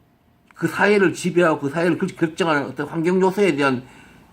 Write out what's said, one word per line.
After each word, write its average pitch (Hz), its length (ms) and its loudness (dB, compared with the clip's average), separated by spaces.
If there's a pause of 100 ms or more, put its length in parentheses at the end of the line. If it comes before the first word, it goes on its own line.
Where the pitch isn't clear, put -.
(540)
그 165 140 -4
사회를 196 460 2
지배하고 165 460 0
그 139 100 -4
사회를 170 280 -2
결-, 180 180 -4
결정하는 156 540 -2
어떤 143 180 -8
환경 165 340 0
요소에 185 340 2
대한 135 280 0 (500)